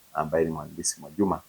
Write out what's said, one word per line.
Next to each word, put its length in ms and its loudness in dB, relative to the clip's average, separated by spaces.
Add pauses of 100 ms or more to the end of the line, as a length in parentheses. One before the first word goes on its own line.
(140)
ambaye 300 2
ni 60 2
Mhandisi 500 -4
Mwajuma, 480 2